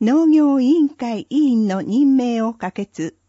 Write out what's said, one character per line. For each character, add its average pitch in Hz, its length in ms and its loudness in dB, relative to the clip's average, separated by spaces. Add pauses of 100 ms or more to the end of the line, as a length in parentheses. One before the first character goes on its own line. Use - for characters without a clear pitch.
農 285 260 2
業 294 340 2
委 247 60 0
員 302 220 2
会 233 420 -8
委 277 220 0
員 220 160 0
の 190 140 -4
任 269 340 2
命 240 260 -2
を 226 100 -4
可 185 200 -10
決。 165 440 -10 (120)